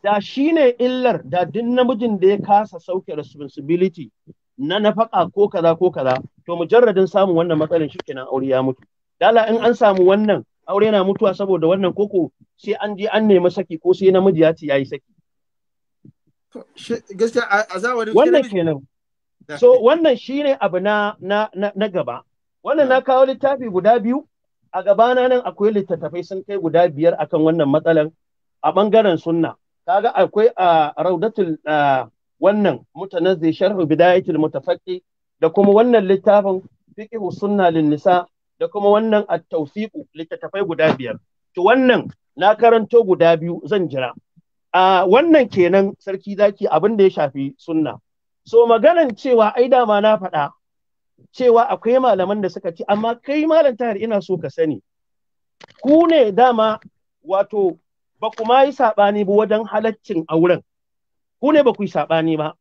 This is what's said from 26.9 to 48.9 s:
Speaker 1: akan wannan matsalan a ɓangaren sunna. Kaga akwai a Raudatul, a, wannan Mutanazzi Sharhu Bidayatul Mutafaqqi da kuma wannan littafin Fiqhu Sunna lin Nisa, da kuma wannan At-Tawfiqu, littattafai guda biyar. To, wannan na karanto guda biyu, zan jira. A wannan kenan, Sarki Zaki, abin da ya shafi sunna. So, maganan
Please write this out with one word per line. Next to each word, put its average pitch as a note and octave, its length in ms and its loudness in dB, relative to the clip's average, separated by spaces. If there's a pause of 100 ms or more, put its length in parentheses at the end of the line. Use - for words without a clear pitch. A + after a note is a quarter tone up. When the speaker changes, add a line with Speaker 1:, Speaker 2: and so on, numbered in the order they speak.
Speaker 1:
akan D3+ 220 -4
wannan D#3+ 280 0
matsalan D#3 420 0 (520)
a D#3 80 0
ɓangaren G3+ 460 2
sunna. E3 380 -4 (300)
Kaga G3+ 300 0
akwai G#3 420 2
a E3 400 2
Raudatul, F3 680 -2
a, C#3+ 420 0 (340)
wannan G3 420 0 (120)
Mutanazzi F3 600 -2
Sharhu F#3+ 320 -2
Bidayatul F3 500 2
Mutafaqqi D#3+ 640 -6 (380)
da D#3+ 100 0
kuma G3+ 240 2
wannan A3+ 340 4
littafin G3 540 0 (340)
Fiqhu G#3+ 360 -12
Sunna G3 400 -2
lin D#3+ 180 0
Nisa, F3 360 0 (340)
da E3 80 -4
kuma G3+ 220 -2
wannan G#3+ 380 2
At-Tawfiqu, F3 840 -8
littattafai E3 520 -12
guda D#3 280 0
biyar. A#2+ 220 -8 (400)
To, F3+ 80 -6
wannan B3 480 2 (240)
na G3 200 2
karanto A3+ 480 2
guda E3+ 340 2
biyu, E3+ 280 -8
zan F3+ 240 -2
jira. C3 220 -6 (600)
A F#3 340 2
wannan C#4 440 4
kenan, G3 480 2
Sarki G3 380 -10
Zaki, G3+ 300 0
abin F#3+ 300 0
da G3+ 60 4
ya F#3+ 60 6
shafi C#3 480 -6
sunna. D3+ 400 -4 (480)
So, A#3 220 4
maganan B3 480 4